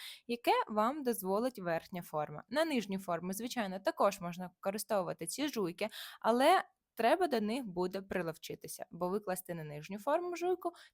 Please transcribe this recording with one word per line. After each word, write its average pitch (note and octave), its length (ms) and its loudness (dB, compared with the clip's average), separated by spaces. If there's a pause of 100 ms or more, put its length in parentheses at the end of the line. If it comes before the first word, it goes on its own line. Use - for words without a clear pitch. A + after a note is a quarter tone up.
(260)
яке A#3+ 260 2 (140)
вам A#3 360 0
дозволить G#3+ 560 0
верхня F3 440 -4
форма. D3+ 460 -6
На D4+ 160 2
нижню G3+ 340 0
форму, F3+ 340 -4
звичайно, G3+ 460 -4
також G3+ 420 2
можна F3 260 -6
використовувати F#3 800 -2
ці C#4+ 220 -2
жуйки, G3+ 400 -2 (320)
але C4+ 440 6 (300)
треба D#4 320 4
до B3 140 2
них A3+ 260 -2
буде F#3 360 -2
приловчитися, E3 880 -6
бо F3 180 -2
викласти F#3 460 -2
на D#3+ 100 -6
нижню D3+ 340 -8
форму E4+ 380 0
жуйку F4 360 -2 (220)